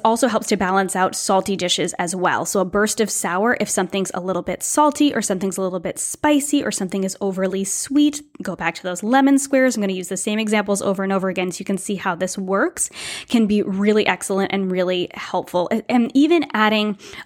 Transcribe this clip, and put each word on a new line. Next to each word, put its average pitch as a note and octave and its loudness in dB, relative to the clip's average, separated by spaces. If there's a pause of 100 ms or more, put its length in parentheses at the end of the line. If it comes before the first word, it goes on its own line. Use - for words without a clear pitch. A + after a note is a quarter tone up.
also A#3 2
helps A3 -2
to G#3+ 2
balance F#3+ 0
out F#3 2
salty F#3+ 0
dishes F3 -2
as F3 -4
well. E3+ 0
So G3 0
a F#3 2
burst G#3 0
of G#3 0
sour, G3 0
if G#3 -2
something's F#3+ -2
a F#3 -6
little F3 -4
bit F3 -6
salty D4 2
or A3 -2
something's G3 -2
a F#3+ -4
little F#3 -4
bit - -8
spicy C#4+ 0
or G#3+ -4
something G3 -4
is F#3+ -4
overly F#3+ -2
sweet, D4 0 (220)
go F3+ -6
back E3+ -2
to - -16
those F3+ -6
lemon C4+ 6
squares. C4 2
I'm G#3+ -2
gonna F#3+ 0
use F#3 -6
the F#3+ -4
same G#3+ -2
examples G#3 0
over G3 0
and G3 0
over F#3+ 0
again F#3 -2
so - -10
you G3 -12
can G3 -2
see G#3 -4
how F#3 -2
this F#3 -4
works, G3 -2 (380)
can A3+ 4
be G3+ 4
really G3+ 2
excellent F#3+ 0
and F#3+ 0
really F3+ 0
helpful. - -4
A-, - -2
and A#3+ 4
even D4+ 6 (100)
adding G#3+ 2 (280)